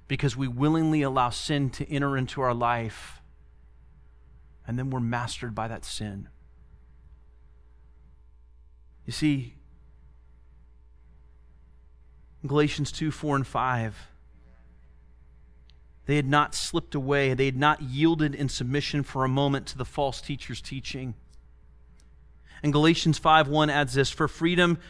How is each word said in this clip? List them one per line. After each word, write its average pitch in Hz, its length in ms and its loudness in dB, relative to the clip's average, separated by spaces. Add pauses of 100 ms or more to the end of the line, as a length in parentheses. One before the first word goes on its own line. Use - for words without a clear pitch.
because 135 260 0
we 135 140 -2
willingly 151 540 2
allow 131 280 2
sin 143 400 -2
to - 180 -8
enter 139 280 0
into 131 240 -4
our 123 140 2
life, 117 680 -4 (1500)
and 120 120 -6
then 131 120 -4
we're 131 100 -2
mastered 120 540 -4
by 113 140 -4
that 113 160 -10
sin. 104 440 -8 (2750)
You 123 60 -10
see, 139 420 -2 (3000)
Galatians 147 460 2
two, 156 200 -2
four, 143 260 -2
and 135 100 0
five, 120 640 -2 (2000)
they 143 80 2
had 143 100 2
not 147 280 4
slipped - 400 -4
away. 139 400 2
They 131 100 2
had 131 140 0
not 147 240 4
yielded 151 520 2
in 135 140 -2
submission 139 540 -2
for 135 220 -2
a 131 40 0
moment 139 380 2
to - 100 -12
the 127 80 -6
false 139 380 -4
teacher's - 400 -10
teaching. 131 520 -10 (1500)
And 147 100 2
Galatians 156 460 4
five 156 280 6
one 151 220 2
adds 143 240 0
this, 135 180 2
"For 156 160 -2
freedom 170 520 2 (120)